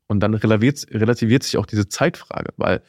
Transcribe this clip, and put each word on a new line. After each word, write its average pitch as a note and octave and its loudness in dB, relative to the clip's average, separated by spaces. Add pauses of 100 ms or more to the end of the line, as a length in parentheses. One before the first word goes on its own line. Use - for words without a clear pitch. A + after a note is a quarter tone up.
Und G#2 0
dann G#2 0
relativiert, A2 2
relativiert A#2 2
sich - -4
auch G#2+ -2
diese G#2 -2
Zeitfrage, - -6
weil - 0